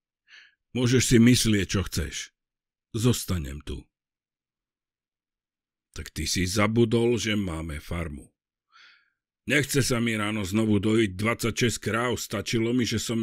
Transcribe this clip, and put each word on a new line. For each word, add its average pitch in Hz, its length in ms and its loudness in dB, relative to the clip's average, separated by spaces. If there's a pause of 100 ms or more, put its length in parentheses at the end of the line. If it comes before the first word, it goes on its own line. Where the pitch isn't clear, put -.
(720)
Môžeš 123 400 2
si 123 80 8
myslieť, 113 480 6
čo 95 160 -2
chceš. - 480 -8 (640)
Zostanem 90 720 -2
tu.“ - 160 -10 (2000)
„Tak 73 240 -14
ty 80 80 -6
si 90 240 -2
zabudol, 113 720 2
že 107 160 -2
máme 80 480 -6
farmu. 82 480 -8 (1120)
Nechce 139 400 0
sa 120 160 0
mi 117 160 -2
ráno 107 320 -4
znovu 107 320 2
dojiť 107 400 2
dvadsaťšesť 113 640 -2
kráv, 117 320 -2
stačilo 113 560 -2
mi, 123 160 0
že 113 80 -2
som 113 280 -2